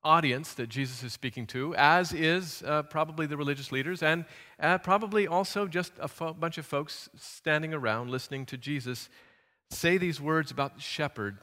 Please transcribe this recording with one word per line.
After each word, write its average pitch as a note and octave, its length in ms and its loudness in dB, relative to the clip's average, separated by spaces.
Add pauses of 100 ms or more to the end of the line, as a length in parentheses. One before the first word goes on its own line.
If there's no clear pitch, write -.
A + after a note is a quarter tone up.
audience D#3 520 4
that A#2+ 140 -6
Jesus B2+ 340 -4
is A#2+ 100 -8
speaking B2 340 -6
to, C#3 300 -4
as D#3+ 360 6
is, E3 540 0
uh, D3+ 160 2
probably D#3+ 420 -2
the D3 120 -4
religious C#3 360 -4
leaders D#3+ 300 -2
and, E3 240 2 (340)
uh, F3 180 4
probably G3+ 480 2
also F#3+ 400 0
just F3 340 -4
a C#3 80 -4
fo-, D#3+ 260 -6
bunch D#3+ 240 -4
of D3+ 80 -10
folks - 500 -4
standing D#3 560 -2
around B2 380 0
listening C3 360 -6
to C3 120 -10
Jesus B2 500 -6 (600)
say E3+ 260 2
these E3+ 240 0
words D3+ 300 0
about C#3 240 -4
the - 80 -16
shepherd G#2+ 600 -4